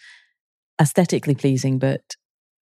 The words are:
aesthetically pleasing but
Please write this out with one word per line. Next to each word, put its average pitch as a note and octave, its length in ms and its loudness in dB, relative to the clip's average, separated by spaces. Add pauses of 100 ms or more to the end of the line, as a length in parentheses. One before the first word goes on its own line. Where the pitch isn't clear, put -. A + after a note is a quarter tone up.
(800)
aesthetically D#3+ 560 0
pleasing C3 420 0
but C3+ 220 -2 (600)